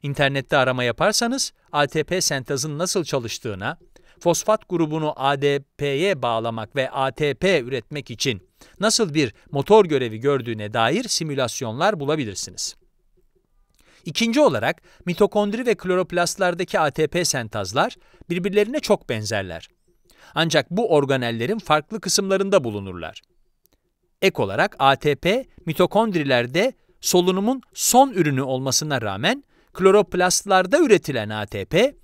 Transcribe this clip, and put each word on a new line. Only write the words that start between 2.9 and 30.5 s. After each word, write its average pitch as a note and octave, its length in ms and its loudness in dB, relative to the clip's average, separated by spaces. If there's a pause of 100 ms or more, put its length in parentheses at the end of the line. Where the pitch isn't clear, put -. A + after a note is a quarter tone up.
çalıştığına, A#2 760 -6 (420)
fosfat F3 500 0
grubunu D#3 460 -2
A C#3 260 0
D C#3+ 220 0 (140)
P'ye C#3+ 440 -2
bağlamak A2+ 540 -4
ve C3 160 -2
A C3+ 200 -2
T C#3+ 220 -2
P F3 280 0
üretmek B2+ 500 -8
için A2 380 -4 (300)
nasıl G#3 340 0
bir D3 200 0 (180)
motor G3 340 6
görevi B2+ 340 -2
gördüğüne A#2 540 -2
dair B2 300 2
simülasyonlar C#3+ 960 -4
bulabilirsiniz. C3+ 760 -6 (1300)
İkinci A3+ 360 0
olarak C#3+ 400 2 (240)
mitokondri G#3 600 0
ve A3 100 2
kloroplastlardaki F3+ 1040 -2
A D3+ 120 2
T D#3 160 0
P F3 180 -2
sentazlar A2+ 680 -2 (340)
birbirlerine G#3 500 0
çok - 300 0
benzerler. G2+ 580 -6 (680)
Ancak D#3 360 0
bu G3 220 2
organellerin C3 680 0
farklı D3+ 420 -2
kısımlarında F#3+ 640 2
bulunurlar. G2 580 -8 (1000)
Ek F#3 200 0
olarak A2+ 380 -2
A C3+ 160 4
T D3 200 -2
P A3+ 300 -2 (200)
mitokondrilerde E3 1080 0 (280)
solunumun F#3+ 600 2 (120)
son C4+ 360 4
ürünü D3+ 320 0
olmasına C3 600 -2
rağmen A2+ 420 -2 (300)
kloroplastlarda F#3+ 1040 2